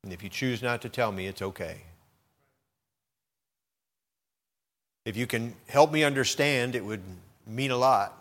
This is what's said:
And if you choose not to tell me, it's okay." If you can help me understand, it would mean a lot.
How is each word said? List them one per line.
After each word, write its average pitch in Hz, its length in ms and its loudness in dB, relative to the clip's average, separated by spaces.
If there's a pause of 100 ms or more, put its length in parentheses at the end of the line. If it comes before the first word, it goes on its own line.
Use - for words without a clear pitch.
And 98 80 -10
if 90 120 -12
you 98 60 -8
choose 123 340 -2
not 120 180 0
to 120 80 -8
tell 117 220 0
me, 95 160 -4
it's 95 140 -8
okay." 85 400 -8 (3250)
If 110 100 -6
you 123 120 -2
can 117 280 -2 (120)
help 147 240 6
me 156 120 4
understand, 135 720 2
it 113 100 -2
would 104 200 -6 (420)
mean 131 260 -2
a 123 60 0
lot. 123 440 4